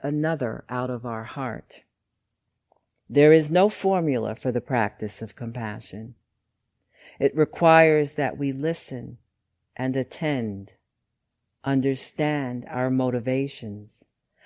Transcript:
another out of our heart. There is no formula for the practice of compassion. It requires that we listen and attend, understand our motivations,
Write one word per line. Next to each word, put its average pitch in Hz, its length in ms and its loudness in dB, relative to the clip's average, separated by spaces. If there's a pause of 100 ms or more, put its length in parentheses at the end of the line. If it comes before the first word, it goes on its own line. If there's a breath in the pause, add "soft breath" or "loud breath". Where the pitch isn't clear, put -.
another 147 640 -2
out 123 220 -4
of 120 120 -8
our 113 200 -8
heart. 117 580 -10 (1300)
There 147 240 8
is 156 160 4
no 180 200 4
formula 151 640 0
for 131 160 -4
the 117 100 0
practice 110 640 -4
of - 120 -14
compassion. 113 800 -10 (1080 soft breath)
It - 160 2
requires 156 800 4
that 131 240 -2
we 139 140 -2
listen 131 640 -6 (580)
and 131 200 -2
attend, 123 800 -4 (880)
understand 135 1080 -2
our 127 220 -2
motivations, 123 1120 -4 (420 loud breath)